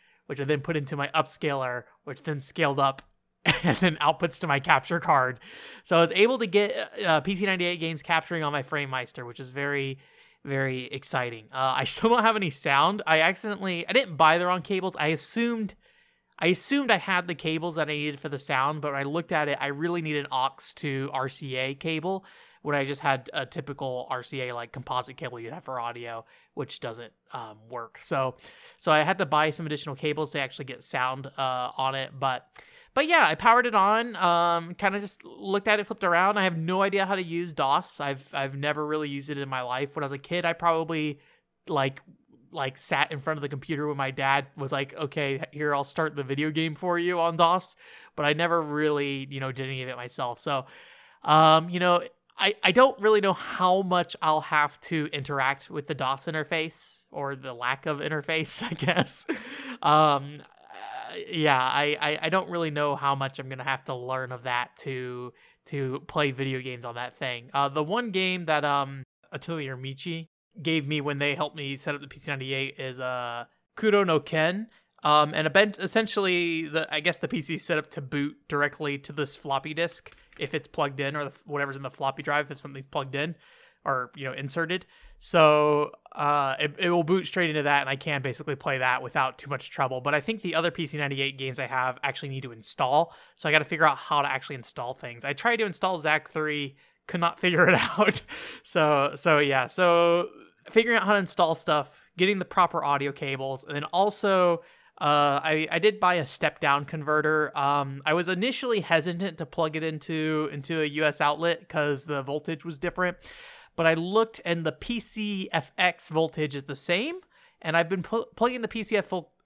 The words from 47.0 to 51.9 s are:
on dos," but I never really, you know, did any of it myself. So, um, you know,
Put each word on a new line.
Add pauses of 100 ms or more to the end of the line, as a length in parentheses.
on
dos," (380)
but
I
never
really,
you
know,
did
any
of
it
myself.
So, (560)
um,
you
know, (340)